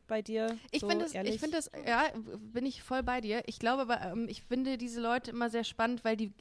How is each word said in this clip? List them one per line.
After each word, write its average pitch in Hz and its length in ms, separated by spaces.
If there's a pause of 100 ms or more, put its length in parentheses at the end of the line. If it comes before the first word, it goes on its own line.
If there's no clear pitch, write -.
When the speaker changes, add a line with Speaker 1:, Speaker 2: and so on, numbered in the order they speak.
Speaker 1:
bei 220 160
dir? 220 340 (140)
Speaker 2:
Ich 294 100
Speaker 1:
So 208 80
Speaker 2:
finde 349 160
das, 302 80
Speaker 1:
ehrlich? 196 220
Speaker 2:
ich 220 60
finde 311 160
das, - 120 (160)
ja, 240 200 (100)
w-, 220 220
bin 226 280
ich - 160
voll 262 220
bei 247 180
dir. 220 240
Ich - 140
glaube 254 240
aber, 233 180
ähm, 208 260
ich - 140
finde 262 380
diese 233 220
Leute 240 300
immer 233 200
sehr 233 140
spannend, 233 380
weil 220 140
die 208 240